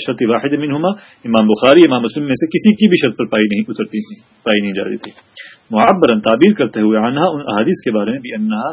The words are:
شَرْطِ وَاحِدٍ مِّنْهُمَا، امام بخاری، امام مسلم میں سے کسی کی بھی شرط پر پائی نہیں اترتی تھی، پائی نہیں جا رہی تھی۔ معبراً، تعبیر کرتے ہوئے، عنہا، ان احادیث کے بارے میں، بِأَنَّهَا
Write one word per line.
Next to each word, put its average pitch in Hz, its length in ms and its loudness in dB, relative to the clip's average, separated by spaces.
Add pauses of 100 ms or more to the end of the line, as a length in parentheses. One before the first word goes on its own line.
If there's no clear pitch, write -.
شَرْطِ 127 200 -4
وَاحِدٍ 135 320 0
مِّنْهُمَا، 151 340 -2 (340)
امام 113 220 2
بخاری، 131 340 6
امام 131 200 4
مسلم 147 240 -4
میں 135 100 -2
سے 160 120 -2
کسی - 260 2
کی 214 160 2
بھی 165 80 2
شرط 123 200 -2
پر 117 80 -4
پائی 107 180 0
نہیں 104 240 -2
اترتی 110 320 -8
تھی، 107 220 -12 (220)
پائی 104 180 0
نہیں 101 120 -6
جا 95 100 -6
رہی 92 140 -8
تھی۔ - 140 -16 (600)
معبراً، 127 480 2
تعبیر 120 340 4
کرتے 117 280 -2
ہوئے، 107 160 2
عنہا، 123 240 -2
ان 160 200 -2
احادیث 113 420 -2
کے 127 80 -2
بارے 107 200 -2
میں، 135 80 -8
بِأَنَّهَا 113 540 -6